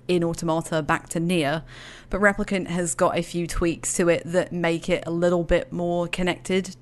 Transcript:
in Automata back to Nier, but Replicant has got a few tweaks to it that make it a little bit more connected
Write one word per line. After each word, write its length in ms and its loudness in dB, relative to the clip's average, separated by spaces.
in 140 2
Automata 600 0
back 260 -2
to 100 -4
Nier, 460 0
but 100 -2
Replicant 480 2
has 260 -2
got 240 2
a 40 0
few 260 -4
tweaks 460 -2
to 140 2
it 160 4
that 280 0
make 360 0
it 160 0
a 60 -4
little 320 2
bit 300 2
more 340 0
connected 760 -2